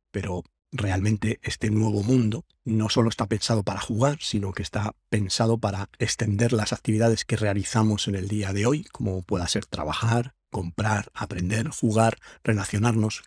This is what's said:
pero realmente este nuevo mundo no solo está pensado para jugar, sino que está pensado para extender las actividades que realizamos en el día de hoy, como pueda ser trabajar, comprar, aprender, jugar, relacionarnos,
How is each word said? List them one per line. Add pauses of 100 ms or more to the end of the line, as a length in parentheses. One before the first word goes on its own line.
(120)
pero (260)
realmente
este
nuevo
mundo (200)
no
solo
está
pensado
para
jugar,
sino
que
está (140)
pensado
para
extender
las
actividades
que
realizamos
en
el
día
de
hoy,
como
pueda
ser
trabajar, (140)
comprar,
aprender,
jugar, (260)
relacionarnos,